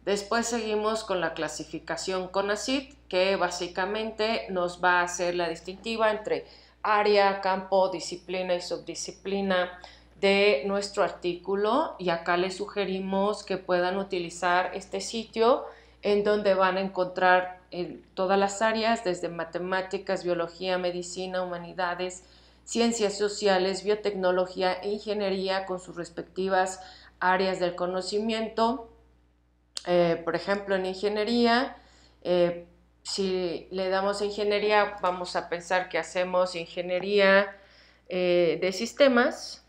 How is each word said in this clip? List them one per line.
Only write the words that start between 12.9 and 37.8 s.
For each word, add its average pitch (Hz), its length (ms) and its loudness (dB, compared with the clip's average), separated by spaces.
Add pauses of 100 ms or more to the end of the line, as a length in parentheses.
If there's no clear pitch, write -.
que 190 140 -4
puedan 180 400 0
utilizar 180 760 -2
este 196 280 -8
sitio 226 640 0 (360)
en 202 220 2
donde 202 320 4
van 185 220 2
a 196 40 0
encontrar 180 760 2 (120)
en 170 320 -8 (120)
todas 190 220 2
las 196 240 2
áreas, 226 420 2
desde 175 260 -2
matemáticas, 185 920 -4
biología, 175 540 -2
medicina, 180 640 -4
humanidades, 175 840 -6 (420)
ciencias 226 520 0
sociales, 190 680 2
biotecnología 185 880 0
e 185 160 -6
ingeniería 196 760 -2
con 185 140 -6
sus 170 160 -14
respectivas 185 880 -2 (380)
áreas 185 400 2
del 175 160 0
conocimiento. 214 1120 -2 (1000)
Eh, 175 360 4
por 165 120 -2
ejemplo, 196 400 -2
en 185 100 0
ingeniería, 226 920 0 (460)
eh, 175 440 2 (340)
si 185 720 -4
le 185 180 -4
damos 196 320 0
a 208 40 -2
ingeniería, 208 760 2
vamos 180 340 -2
a 175 140 -4
pensar 180 400 -2
que 175 80 -2
hacemos 180 580 0
ingeniería, 196 1000 2 (520)